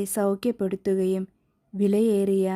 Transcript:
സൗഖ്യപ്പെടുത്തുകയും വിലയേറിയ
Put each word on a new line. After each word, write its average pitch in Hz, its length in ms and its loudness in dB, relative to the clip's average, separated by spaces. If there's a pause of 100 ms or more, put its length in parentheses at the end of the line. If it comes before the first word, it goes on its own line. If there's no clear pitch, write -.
സൗഖ്യപ്പെടുത്തുകയും 196 1160 -2 (500)
വിലയേറിയ 196 840 2